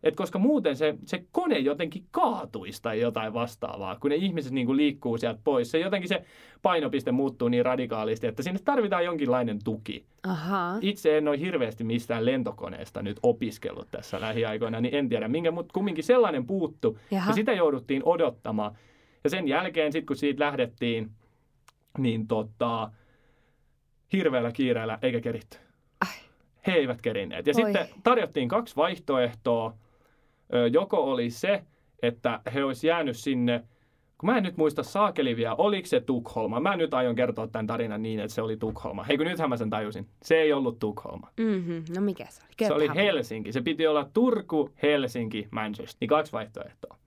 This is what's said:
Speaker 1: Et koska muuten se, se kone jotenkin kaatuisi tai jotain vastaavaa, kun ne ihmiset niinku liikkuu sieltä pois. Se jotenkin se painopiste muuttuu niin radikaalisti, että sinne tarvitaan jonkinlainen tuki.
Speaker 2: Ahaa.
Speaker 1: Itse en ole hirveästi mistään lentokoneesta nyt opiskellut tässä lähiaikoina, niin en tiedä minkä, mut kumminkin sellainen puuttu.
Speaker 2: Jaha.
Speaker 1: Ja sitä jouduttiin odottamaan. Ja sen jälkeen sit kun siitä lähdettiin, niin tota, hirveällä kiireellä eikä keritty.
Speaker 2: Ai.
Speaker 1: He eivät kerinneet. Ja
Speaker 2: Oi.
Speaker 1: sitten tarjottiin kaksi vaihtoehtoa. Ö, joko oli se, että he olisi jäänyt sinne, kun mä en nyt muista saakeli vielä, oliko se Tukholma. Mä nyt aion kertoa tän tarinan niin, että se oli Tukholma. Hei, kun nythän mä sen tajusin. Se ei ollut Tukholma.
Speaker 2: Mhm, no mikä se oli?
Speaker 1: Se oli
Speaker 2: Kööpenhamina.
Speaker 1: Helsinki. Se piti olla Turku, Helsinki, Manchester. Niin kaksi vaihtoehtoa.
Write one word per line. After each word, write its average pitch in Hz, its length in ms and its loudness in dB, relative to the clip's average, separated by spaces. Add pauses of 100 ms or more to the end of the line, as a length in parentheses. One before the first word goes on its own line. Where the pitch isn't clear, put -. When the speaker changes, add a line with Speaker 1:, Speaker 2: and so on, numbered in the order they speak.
Speaker 1:
Et 156 140 2
koska 185 220 -4
muuten 196 380 4
se, 151 180 2 (100)
se 180 280 -6
kone 320 260 2
jotenkin 262 520 -2
kaatuisi 185 720 -2
tai 113 180 -2
jotain 113 320 0
vastaavaa, 101 680 -6
kun 143 100 2
ne 147 60 2
ihmiset 170 360 -2
niinku 131 240 2
liikkuu 139 420 0
sieltä 113 260 -4
pois. 123 260 2
Se 160 80 2
jotenkin 185 300 0
se 185 140 -2 (400)
painopiste 139 500 0
muuttuu 127 360 0
niin 123 160 6
radikaalisti, 117 640 0
että 120 160 -4
sinne 180 220 -2
tarvitaan 208 400 2
jonkinlainen 123 600 0
tuki. - 400 -6 (240)
Speaker 2:
Ahaa. 180 520 -2
Speaker 1:
Itse 180 380 2
en 151 100 2
ole 143 120 2
hirveästi 127 440 -2
mistään 117 400 -2
lentokoneesta - 800 -4
nyt 104 200 -6
opiskellut - 680 -2
tässä - 300 -10
lähiaikoina, 113 600 -2
niin 123 140 0
en 143 140 0
tiedä 110 200 -2
minkä, 160 220 0
mut 165 220 -8
kumminkin 185 320 -2
sellainen 190 420 4
puuttu. 170 520 -2 (120)
Speaker 2:
Jaha. 190 200 -2
Speaker 1:
Ja 226 40 4
sitä 220 180 2
jouduttiin 135 520 2
odottamaan. 113 680 0 (500)
Ja 143 60 2
sen 175 180 -2
jälkeen 151 440 0
sit 160 140 -2
kun 139 100 -2
siitä 143 280 0
lähdettiin, 117 680 -2 (880)
niin 113 300 0
tota, 110 640 -2 (1200)
hirveällä 131 400 2
kiireellä 117 500 -2
eikä 120 180 0
keritty. 117 380 -8 (420)
Speaker 2:
Ai. - 140 -2 (520)
Speaker 1:
He 190 60 2
eivät 131 300 2
kerinneet. 110 440 -4
Ja 147 100 4
Speaker 2:
Oi. 233 80 4
Speaker 1:
sitten 196 240 0 (140)
tarjottiin 175 460 2
kaksi 226 280 -2
vaihtoehtoa. 123 1000 0 (800)
Ö, 120 120 4
joko 165 460 2
oli 120 180 0
se, 190 320 0 (400)
että 120 380 -2 (140)
he 139 100 0
olisi 135 220 -2
jäänyt 156 300 2
sinne, 120 480 0 (540)
kun 190 120 0
mä 254 60 4
en 220 60 2
nyt 180 140 -4
muista 151 260 2
saakeli 156 540 0
vielä, 113 220 -2
oliko 185 280 2
se 131 140 2
Tukholma. 117 600 -2
Mä 190 160 2
nyt 156 180 0
aion 127 200 2
kertoa 117 320 0
tän 110 200 -4
tarinan 113 360 -4
niin, 110 180 -4
että 110 140 -6
se - 80 -2
oli 110 140 -4
Tukholma. - 460 -6
Hei, 143 140 0
kun 151 100 0
nythän 165 220 -2
mä 123 80 0
sen 110 140 -4
tajusin. 107 360 -6 (160)
Se 160 140 4
ei 156 160 6
ollut 127 260 0
Tukholma. - 500 -6 (120)
Speaker 2:
Mhm, 185 380 0 (180)
no 190 40 -2
mikä 202 300 -2
se - 120 -20
oli? - 260 -4
Speaker 1:
Se 175 60 2
oli 151 100 2
Speaker 2:
Kööpenhamina. 151 180 2 (100)
Speaker 1:
Helsinki. 110 400 -4
Se 123 80 -2
piti 156 260 0
olla 151 280 2
Turku, 214 560 2 (120)
Helsinki, 123 680 0
Manchester. 110 500 -6
Niin 117 80 -2
kaksi 151 240 2
vaihtoehtoa. - 640 -12 (100)